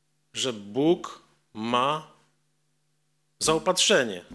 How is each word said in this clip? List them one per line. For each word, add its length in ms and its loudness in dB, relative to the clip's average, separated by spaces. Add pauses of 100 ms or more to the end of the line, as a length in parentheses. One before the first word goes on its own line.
(320)
że 200 -4
Bóg 720 -2 (320)
ma 580 -2 (1300)
zaopatrzenie, 840 2 (100)